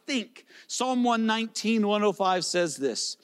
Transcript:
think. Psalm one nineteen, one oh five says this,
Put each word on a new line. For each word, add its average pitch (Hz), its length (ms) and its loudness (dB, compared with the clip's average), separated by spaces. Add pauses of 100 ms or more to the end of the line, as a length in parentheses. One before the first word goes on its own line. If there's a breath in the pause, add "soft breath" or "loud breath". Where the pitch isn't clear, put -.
think. 254 400 -6 (220 loud breath)
Psalm 254 340 0
one 226 240 2
nineteen, 220 600 0
one 208 160 2
oh 208 100 4
five 185 320 0
says 175 320 -2
this, 127 480 -4